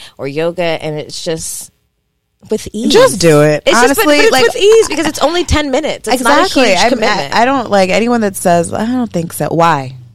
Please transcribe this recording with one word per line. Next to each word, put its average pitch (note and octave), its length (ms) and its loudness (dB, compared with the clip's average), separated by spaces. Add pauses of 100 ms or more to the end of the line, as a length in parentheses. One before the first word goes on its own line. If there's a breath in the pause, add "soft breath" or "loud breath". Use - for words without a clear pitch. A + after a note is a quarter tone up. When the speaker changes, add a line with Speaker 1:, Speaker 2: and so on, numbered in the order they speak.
(180 loud breath)
Speaker 1:
or C3 80 -10
yoga, E3 380 -4
and D#3 340 -4
it's - 240 -12
just - 480 -8 (800)
with - 220 -4
ease. A3+ 220 -2
Speaker 2:
Just A4+ 260 4
do D#3 220 6
it. D3+ 240 2
Speaker 1:
It's - 120 2
Speaker 2:
Honestly, C#4 280 2
Speaker 1:
just, - 0 -
but, - 0 -
but D4 180 0
it's A4 80 2
Speaker 2:
like, C4 140 2
Speaker 1:
with A4+ 100 -2
ease G#4+ 320 4
because D#4 200 -4
it's D#4 120 -6
only E4+ 240 0
ten D4+ 260 -2
minutes. C4 380 -4
It's B3 160 -2
not C4 140 2
a D#4+ 60 4
Speaker 2:
Exactly. C4 260 2
Speaker 1:
huge F3+ 100 2
Speaker 2:
I'm, A3 120 2
Speaker 1:
commitment. G#3 440 -2
Speaker 2:
I, - 60 2
I A#3+ 40 2
don't C4 240 -2
like F#3+ 200 2
anyone A3+ 320 0
that G3+ 160 -4
says, E3+ 340 2
"I - 140 -4
don't A#3+ 260 -4
think E3+ 220 -6
so." D3 160 -6
Why? D3 480 0 (180)